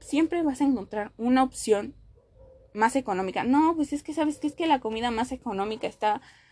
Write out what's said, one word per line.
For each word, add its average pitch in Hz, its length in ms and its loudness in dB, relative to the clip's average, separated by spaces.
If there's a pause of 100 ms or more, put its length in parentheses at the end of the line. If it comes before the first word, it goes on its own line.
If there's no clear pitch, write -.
siempre 330 420 0
vas 285 180 0
a 285 40 4
encontrar 214 520 -2
una 254 260 4
opción 226 520 0 (800)
más 220 220 2
económica. 190 480 -2
"No, 302 320 4
pues 294 160 -2
es 285 100 -6
que, 311 120 -10
¿sabes 302 240 -2
qué? - 80 -6
Es 294 80 -4
que 330 120 -4
la 285 140 2
comida 220 300 -4
más 233 220 -2
económica 214 540 -6
está, 214 340 -2 (320)